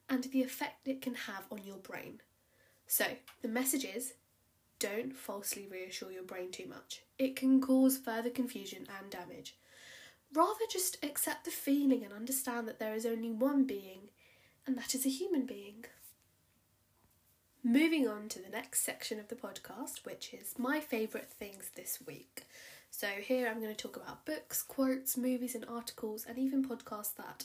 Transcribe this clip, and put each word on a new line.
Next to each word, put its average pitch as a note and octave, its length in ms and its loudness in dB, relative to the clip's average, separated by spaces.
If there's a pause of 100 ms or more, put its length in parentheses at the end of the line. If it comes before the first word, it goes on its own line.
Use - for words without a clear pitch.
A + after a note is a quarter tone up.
and B3+ 160 2
the C4 180 2
effect - 460 -4
it C4 140 -2
can B3 120 -2
have G3 380 -8
on G#3 100 -10
your G3 140 -12
brain. - 460 -10 (640)
So, F3+ 320 2 (240)
the A#3+ 60 -2
message C4 360 2
is, G3+ 300 -6 (640)
don't G#3+ 360 4
falsely G3+ 520 -4
reassure F#3+ 440 -8
your F#3 120 -10
brain F#3 300 -6
too F#3+ 140 -8
much. - 360 -12 (160)
It C4 180 4
can C4 240 8
cause C4 380 8
further A#3 320 -2
confusion G3 580 -4
and G3 220 -12
damage. - 480 -12 (720)
Rather G4+ 380 6
just - 340 -2
accept D4 400 -2
the E4 60 -6
feeling C#4 520 4
and G3+ 120 -10
understand A#3+ 520 -2
that - 120 -8
there G#3+ 160 -2
is A3 100 -2
only A3+ 260 0
one C4 340 6
being, G3 440 -4 (580)
and B3+ 120 0
that - 160 -4
is B3+ 100 0
a C4+ 60 4
human E4+ 340 2
being. G#3 400 -10 (1800)
Moving C#4+ 460 6
on G#3+ 220 -4
to F#3+ 100 -6
the F#3 80 -14
next G#3+ 320 -2
section - 380 -4
of G#3 100 -12
the A#3 80 -10
podcast, G3+ 720 -10
which - 260 -10
is - 260 -10
my C#4 220 0
favourite A3 500 -4
things G3 440 -12
this - 320 -8
week. - 380 -14 (440)
So - 200 -4
here A#3 400 2
I'm A3+ 120 -2
gonna G#3+ 140 -4
talk - 220 -8
about - 280 -12
books, - 380 -2
quotes, C4 560 2
movies B3 360 0
and A3+ 120 -4
articles, A#3 580 -6
and A#3+ 140 -8
even C4+ 280 4
podcasts D#4 500 -6
that - 280 -10